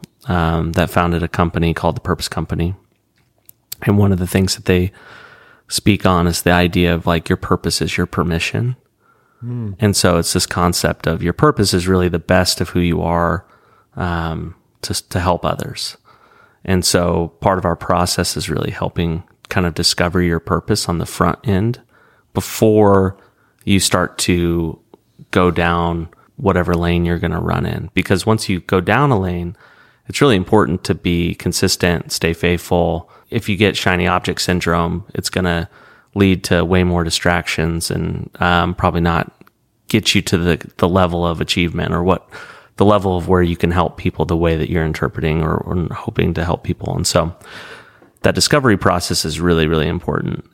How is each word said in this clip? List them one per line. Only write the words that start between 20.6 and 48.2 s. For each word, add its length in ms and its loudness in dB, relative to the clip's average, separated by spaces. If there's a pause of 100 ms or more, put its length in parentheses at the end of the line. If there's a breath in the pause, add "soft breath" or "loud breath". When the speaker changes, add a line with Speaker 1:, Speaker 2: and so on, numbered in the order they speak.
Speaker 1:
on 100 0
the 80 -4
front 400 -2
end 340 0 (540 soft breath)
before 840 4 (460 soft breath)
you 160 4
start 380 0
to 600 0 (520)
go 200 4
down 580 0 (280 soft breath)
whatever 380 0
lane 300 2
you're 140 0
gonna 220 -2
run 260 -2
in. 280 -8
Because 320 0
once 220 0
you 120 -2
go 200 0
down 300 2
a 80 2
lane, 380 -4 (520 soft breath)
it's 120 -2
really 160 4
important 480 2
to 100 0
be 400 -2
consistent, 800 -2
stay 200 -2
faithful. 800 -2 (200 soft breath)
If 180 -6
you 80 0
get 200 2
shiny 300 0
object 340 -2
syndrome, 640 0 (100)
it's 160 -6
gonna 380 -2 (460 soft breath)
lead 300 2
to 200 2
way 200 2
more 200 0
distractions 880 -2
and, 400 -6 (100)
um, 340 2
probably 260 0
not 320 0 (560)
get 260 0
you 80 2
to 160 -2
the, 400 0
the 100 2
level 380 2
of 140 -2
achievement 540 -2
or 80 0
what 260 0 (480 loud breath)
the 80 4
level 320 4
of 120 -4
where 140 6
you 140 2
can 140 0
help 280 0
people 260 -2
the 120 0
way 200 2
that 140 -2
you're 140 0
interpreting 580 -2
or, 160 0
or 360 -4
hoping 400 -2
to 100 -2
help 200 -2
people. 320 -6
And 100 -2
so 280 0 (880 loud breath)